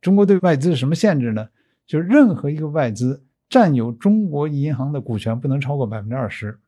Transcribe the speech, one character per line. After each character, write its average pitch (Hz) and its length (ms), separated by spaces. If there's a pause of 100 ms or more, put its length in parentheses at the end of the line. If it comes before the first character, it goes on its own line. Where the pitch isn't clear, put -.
中 185 120
国 202 120
对 196 120
外 180 160
资 143 160
是 160 60
什 127 100
么 151 80
限 170 240
制 120 140
呢？ 107 160 (380)
就 151 120
是 165 80
任 240 280
何 143 160
一 156 60
个 156 120
外 147 220
资 123 340 (240)
占 196 260
有 120 180
中 202 360
国 147 180
银 147 300
行 135 160
的 143 80
股 117 180
权 113 220
不 143 80
能 135 100
超 139 180
过 135 100
百 107 160
分 107 80
之 123 60
二 127 120
十。 104 400